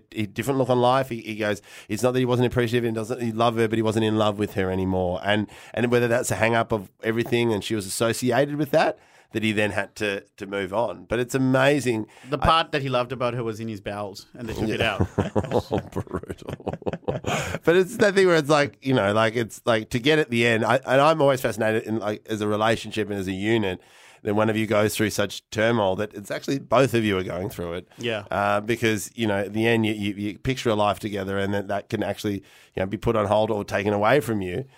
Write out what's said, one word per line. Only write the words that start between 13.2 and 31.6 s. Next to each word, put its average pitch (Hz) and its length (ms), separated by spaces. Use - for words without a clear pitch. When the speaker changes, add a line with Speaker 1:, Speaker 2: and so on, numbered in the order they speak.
Speaker 2:
her 123 100
was 110 160
in 113 80
his 104 140
bowels, 101 520
and 120 140
they 110 60
took 107 160
it 110 100
Speaker 1:
Yeah. 110 200
Speaker 2:
out. 101 920
Speaker 1:
<laughs> - 0
Brutal. - 840
But 170 120
it's 185 220
that 202 180
thing 190 120
where 170 100
it's 143 120
like, 147 320
you 135 120
know, 101 200
like, 110 220
it's 117 300
like, 110 240
to 123 100
get 151 200
at 151 100
the 117 160
end, 117 180
I, 113 120
and 131 160
I'm 156 200
always 139 200
fascinated 110 420
in, 110 160
like, 107 300
as 107 120
a 104 60
relationship 107 600
and 101 100
as 92 80
a 98 60
unit, 98 480
then 104 120
one 110 140
of 107 80
you 110 100
goes 107 280
through 104 160
such - 400
turmoil 107 460
that 107 160
it's 101 180
actually 143 280
both 123 340
of 117 100
you 101 140
are 92 60
going 92 260
through 85 240
it. 90 140
Speaker 2:
Yeah. 113 340
Speaker 1:
Uh, 101 300
because, 110 540
you 113 120
know, 101 100
at 101 160
the 110 140
end, 113 180
you, 107 80
you, 104 220
you 101 240
picture 131 300
a 107 60
life 104 240
together, 98 380
and 98 160
that, 101 140